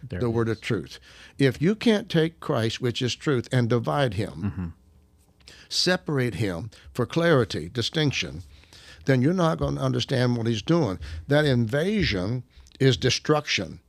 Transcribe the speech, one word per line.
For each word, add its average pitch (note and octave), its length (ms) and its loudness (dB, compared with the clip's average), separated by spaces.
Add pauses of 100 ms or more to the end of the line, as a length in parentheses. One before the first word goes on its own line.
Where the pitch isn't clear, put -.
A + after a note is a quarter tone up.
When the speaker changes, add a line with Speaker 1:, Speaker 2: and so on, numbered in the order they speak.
Speaker 1:
There F2+ 140 -8
Speaker 2:
the B2 60 0
Speaker 1:
it A#2 60 0
Speaker 2:
word A2+ 160 0
of A2 80 -2
Speaker 1:
is. - 40 -20
Speaker 2:
truth." F2 380 -6 (400)
If C3+ 240 2
you F#3 120 4
can't G#3+ 340 2
take E3 320 0
Christ, A#2 400 -2
which B2 220 -2
is A#2+ 120 -2
truth, B2+ 380 -2
and B2 160 2
divide B2 460 0
him, F#2 180 -4
Speaker 1:
Mm-hmm. F2 340 -4 (1040)
Speaker 2:
separate D3 640 0
him G2 340 -2 (220)
for A#2+ 140 -2
clarity, B2+ 600 2
distinction, A2 760 -2 (640)
then C3+ 180 4
you're D3 120 2
not E3+ 240 0
gonna C#3+ 220 -4
understand B2 560 0
what A2+ 100 -2
he's A2+ 160 -2
doing. C#3 360 0 (300)
That D3 180 4
invasion B2+ 960 0 (380)
is C3+ 160 6
destruction. B2+ 920 -2